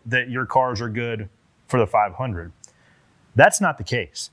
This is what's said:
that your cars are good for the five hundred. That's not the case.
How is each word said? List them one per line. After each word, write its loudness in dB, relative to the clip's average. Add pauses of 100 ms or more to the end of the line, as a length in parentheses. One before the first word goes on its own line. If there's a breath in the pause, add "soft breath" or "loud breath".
that -2
your -4
cars 0
are -6
good -6 (400)
for 2
the 4
five 2
hundred. -6 (880 soft breath)
That's 6
not -2
the -12
case. -8